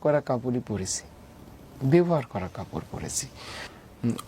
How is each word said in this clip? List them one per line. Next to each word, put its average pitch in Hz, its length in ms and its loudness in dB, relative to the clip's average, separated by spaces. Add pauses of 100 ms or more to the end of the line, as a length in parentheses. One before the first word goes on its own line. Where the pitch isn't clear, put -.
করা 147 200 6
কাপড়ই 123 460 0
পরেছি, 95 340 -2 (840)
ব্যবহার 160 420 6
করা 92 280 -6
কাপড় - 280 -6 (100)
পরেছি। - 360 -6 (760)
উম, 120 80 2 (160)